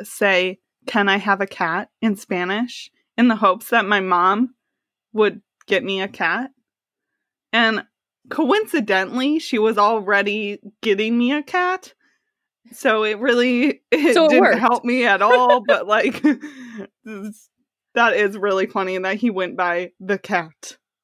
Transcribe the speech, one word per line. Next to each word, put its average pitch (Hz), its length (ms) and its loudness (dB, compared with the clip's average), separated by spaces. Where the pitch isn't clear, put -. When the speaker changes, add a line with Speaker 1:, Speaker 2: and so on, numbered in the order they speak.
Speaker 1:
say, 190 560 0
"Can 202 200 0
I 196 100 2
have 202 240 0
a 196 60 -2
cat?" 175 420 -6
in 220 160 0
Spanish, 202 760 -6
in 240 120 4
the 220 80 2
hopes 196 320 0
that 226 160 2
my 202 160 2
mom 185 520 2
would 214 280 0
get 190 180 0
me 190 180 -4
a 190 80 -4
cat. 196 420 -4
And 220 320 0
coincidentally, 277 1120 -2
she - 200 -4
was 220 180 0
already 208 840 0
getting 220 360 0
me 240 140 2
a 294 100 -2
cat. 359 520 -4
So 220 320 0
it 214 160 -4
really, 247 680 0
<laughs> - 60 -20
it 302 220 4
Speaker 2:
So 330 120 6
it 311 40 4
Speaker 1:
didn't 320 120 6
Speaker 2:
worked. 233 180 4
Speaker 1:
help 233 260 2
me 240 200 0
at 196 160 2
all, 247 420 4
Speaker 2:
<laughs> 196 40 -4
Speaker 1:
but, 196 200 0
like, 214 340 0
<laughs> 254 840 -6
that 233 220 2
is 208 220 0
really 190 300 0
funny 185 300 -4
that 190 180 -4
he 233 140 -2
went 180 280 -4
by 175 420 -4
the 190 180 -4
cat. 175 600 -8